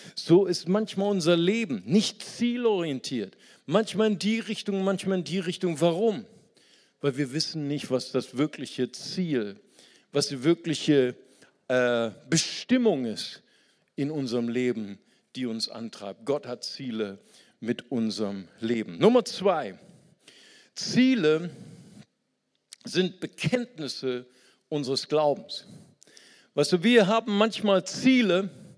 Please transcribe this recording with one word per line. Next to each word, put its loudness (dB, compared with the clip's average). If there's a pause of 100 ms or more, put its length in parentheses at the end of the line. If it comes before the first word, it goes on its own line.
(160)
So 6
ist -4
manchmal -2
unser 2
Leben, 0
nicht 0
zielorientiert. -4 (280)
Manchmal 2
in 0
die 0
Richtung, -4
manchmal 0
in -2
die -4
Richtung. -2
Warum? 2 (760)
Weil 0
wir -4
wissen -4
nicht, -4
was -2
das -4
wirkliche -4
Ziel, -4 (560)
was 0
die -8
wirkliche, 2 (540)
äh, 2 (180)
Bestimmung 2
ist -8 (540)
in -2
unserem -2
Leben, -2 (360)
die -6
uns -6
antreibt. -12
Gott -2
hat -10
Ziele -6 (420)
mit -6
unserem -4 (120)
Leben. -4
Nummer 6
zwei, -2 (960)
Ziele 2 (1400)
sind -2
Bekenntnisse -6 (440)
unseres -4
Glaubens. 0 (840)
Weißt 0
du, 2
wir 8
haben 2
manchmal 2
Ziele, 2 (280)